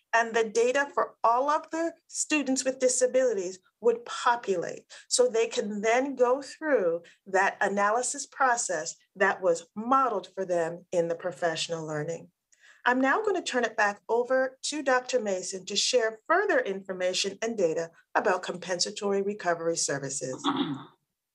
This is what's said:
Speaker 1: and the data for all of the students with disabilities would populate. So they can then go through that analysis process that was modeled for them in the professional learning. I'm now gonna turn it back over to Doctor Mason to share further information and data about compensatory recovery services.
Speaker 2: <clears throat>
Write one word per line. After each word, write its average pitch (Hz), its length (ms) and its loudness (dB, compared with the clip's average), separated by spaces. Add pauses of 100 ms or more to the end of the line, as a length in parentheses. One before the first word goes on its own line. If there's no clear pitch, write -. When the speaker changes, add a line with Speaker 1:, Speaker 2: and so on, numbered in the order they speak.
(160)
Speaker 1:
and 226 180 2
the 226 100 4
data 240 520 2
for - 180 -2 (100)
all 240 240 4
of 311 240 0
the 330 220 -2 (140)
students 262 580 -2
with 262 140 -2
disabilities 247 800 2 (220)
would 226 240 2
populate. 202 800 -2 (240)
So 247 180 4
they 226 180 2
can 214 360 -4
then 254 340 2
go 247 260 2
through 202 640 -2 (240)
that 190 340 2
analysis 208 640 0
process 233 680 0 (200)
that 190 280 2
was 170 320 2
modeled 233 580 0
for 190 100 -6
them 170 480 -2
in 170 160 2
the 165 80 -2
professional 165 720 -4
learning. 156 440 -6 (560)
I'm 254 140 2
now 269 220 2
gonna 403 200 0
turn 247 220 -2
it 220 140 -4
back 202 320 0
over 262 540 0
to 294 200 -6
Doctor 254 340 0
Mason 190 500 -4
to 208 80 -6
share 220 520 0
further 359 320 4
information 190 840 -4
and 226 160 -4
data 165 340 0 (220)
about 180 300 2
compensatory 190 800 -2
recovery 170 560 -2
services. 139 680 -4
Speaker 2:
<clears throat> 139 40 4 (840)